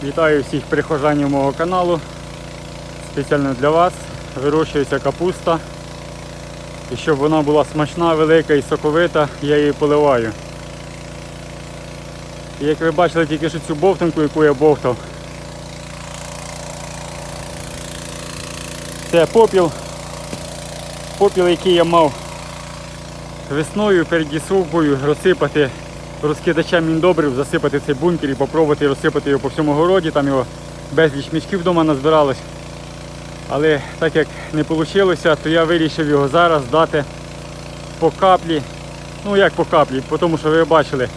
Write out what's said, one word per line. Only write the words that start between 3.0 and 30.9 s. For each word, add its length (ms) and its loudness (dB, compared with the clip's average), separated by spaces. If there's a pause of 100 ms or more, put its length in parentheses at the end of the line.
Спеціально 480 0
для 100 2
вас 240 4 (500)
вирощується 560 0
капуста. 600 -2 (1300)
І 40 -6
щоб 200 0
вона 240 2
була 240 4
смачна, 480 0
велика 400 4
і 80 4
соковита, 680 2 (140)
я 160 2
її 140 4
поливаю. 600 2 (2250)
І 40 -2
як 160 2
ви 100 4
бачили 340 4
тільки 240 -2
що 180 -6
цю 80 -2
бовтанку, 460 2
яку 220 2
я 100 6
бовтав, 420 4 (4000)
це 140 6
попіл. 460 6 (1500)
Попіл, 300 4
який 260 4
я 100 6
мав 300 6 (1400)
весною 540 2
перед 240 0
дісрубою 760 2
розсипати 640 2 (540)
розкидачем 640 2
міндобрив, 480 4
засипати 500 0
цей 100 0
бункер 340 0
і 40 0
попробувати 540 2
розсипати 420 0
його 100 4
по 80 -2
всьому 260 0
городі. 380 4
Там 160 2
його 180 2 (460)